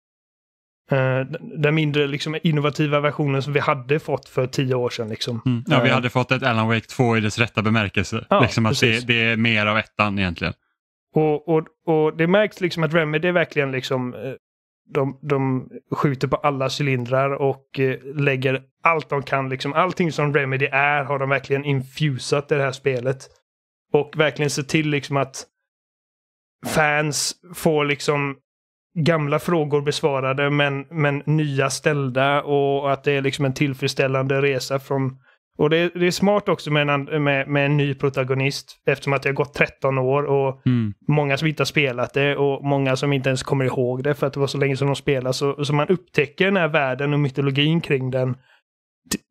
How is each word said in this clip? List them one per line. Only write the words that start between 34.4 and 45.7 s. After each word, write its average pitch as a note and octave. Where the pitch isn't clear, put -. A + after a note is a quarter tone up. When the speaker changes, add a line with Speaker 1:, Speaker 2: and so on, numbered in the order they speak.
Speaker 1:
resa C3+
från, C3+
och D3+
det D#3+
är, F3
det F3
är F3+
smart G3+
också D#3+
med D3
en D3
and-, C#3+
med, C#3+
med C#3+
en D3
ny C#3+
protagonist C3+
eftersom C#3
att C3+
det C#3+
har C#3
gått C#3
tretton C3+
år C3+
och C#3
Speaker 2:
Mm. A#2
Speaker 1:
många D3
som D#3+
inte D3+
har C3+
spelat B2
det C#3+
och C#3
många C#3
som C#3+
inte C#3
ens C3
kommer C3+
ihåg B2+
det D3
för D3
att C3
det C#3+
var C#3
så C#3
länge C#3
som C#3
de C#3
spelade. C3
Så, C#3+
så C#3